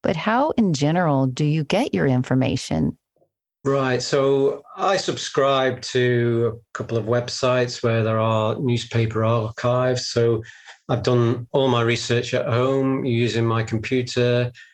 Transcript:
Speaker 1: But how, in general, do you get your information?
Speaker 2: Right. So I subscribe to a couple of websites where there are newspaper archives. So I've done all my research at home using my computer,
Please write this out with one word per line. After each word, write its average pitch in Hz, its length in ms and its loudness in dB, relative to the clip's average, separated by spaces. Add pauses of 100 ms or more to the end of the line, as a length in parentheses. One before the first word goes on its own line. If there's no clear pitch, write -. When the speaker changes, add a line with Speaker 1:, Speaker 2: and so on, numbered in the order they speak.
Speaker 1:
But - 140 0
how, 233 360 0
in 196 220 2
general, 143 540 2
do 127 180 -2
you 151 180 0
get 202 300 0
your 175 140 0
information? 131 880 0 (680)
Speaker 2:
Right. 135 380 0
So 139 600 0 (120)
I 190 220 0
subscribe 131 840 0
to 120 760 0 (140)
a - 40 -12
couple 117 200 -4
of 107 80 -2
websites 123 760 -2
where 113 200 2
there 110 160 0
are 110 400 0
newspaper 113 640 -2
archives. 123 840 0
So 117 340 0 (480)
I've 120 140 0
done 120 480 2
all 135 160 2
my 120 160 2
research 120 500 0
at 127 140 0
home 135 580 0
using 117 400 0
my 113 160 0
computer, 123 920 0 (220)